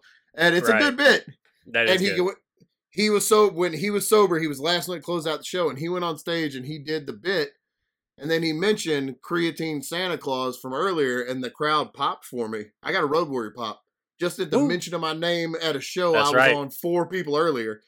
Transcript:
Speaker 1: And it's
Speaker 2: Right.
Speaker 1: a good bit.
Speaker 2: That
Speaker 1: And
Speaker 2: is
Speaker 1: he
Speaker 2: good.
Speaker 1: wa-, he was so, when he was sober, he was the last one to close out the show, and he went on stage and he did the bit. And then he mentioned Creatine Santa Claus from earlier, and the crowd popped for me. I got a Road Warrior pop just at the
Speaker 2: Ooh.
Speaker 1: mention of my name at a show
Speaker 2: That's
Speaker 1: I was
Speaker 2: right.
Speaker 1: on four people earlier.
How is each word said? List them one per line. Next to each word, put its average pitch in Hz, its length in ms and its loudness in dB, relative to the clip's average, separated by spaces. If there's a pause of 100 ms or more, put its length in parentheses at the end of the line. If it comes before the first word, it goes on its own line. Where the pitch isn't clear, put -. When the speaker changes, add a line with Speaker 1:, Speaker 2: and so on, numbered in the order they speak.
(340)
Speaker 1:
And 170 200 4
it's 175 140 2
Speaker 2:
Right. 220 140 6
Speaker 1:
a - 20 4
good 269 140 2
bit. 269 260 6 (440)
Speaker 2:
That 175 200 2
Speaker 1:
And 185 80 4
Speaker 2:
is 180 60 -2
Speaker 1:
he 196 140 0
Speaker 2:
good. 180 60 2
Speaker 1:
wa-, 190 120 -2 (560)
he 214 180 2
was 202 180 2
so, 214 240 6
when 170 220 0
he 156 180 -4
was 202 160 -2
sober, 196 320 4
he 160 80 -2
was 143 120 -6
the 135 60 -8
last 170 240 0
one 180 100 -8
to 143 40 -12
close 170 240 -4
out 151 120 -2
the 143 60 -14
show, 175 260 -2
and 127 80 -8
he 160 100 -6
went 180 160 -4
on 165 140 -4
stage 160 360 -4
and 127 120 -10
he 156 120 -10
did 147 280 -6
the 135 80 -10
bit. 156 380 -4 (680)
And 143 120 -8
then 165 120 0
he 160 120 -2
mentioned 156 680 -2
Creatine 160 640 -4
Santa 175 320 -4
Claus 131 420 -4
from 131 140 -10
earlier, 143 480 0
and 127 240 -6
the 120 60 -8
crowd 151 420 0
popped 156 320 -4
for 120 240 -6
me. 107 160 -6 (180)
I - 80 -4
got 180 120 0
a 151 40 0
Road 156 220 0
Warrior 120 260 -4
pop 113 280 -8 (360)
just 175 200 -4
at 175 120 -4
the - 80 2
Speaker 2:
Ooh. 285 100 4
Speaker 1:
mention 175 260 -4
of 170 80 -4
my 156 100 -2
name 165 480 -2
at 160 160 0
a 131 60 -4
show 175 300 0
Speaker 2:
That's 147 160 4
Speaker 1:
I - 20 4
was 127 40 2
Speaker 2:
right. 127 200 8
Speaker 1:
on 139 160 -4
four 175 400 -2
people 160 260 -2
earlier. 123 520 0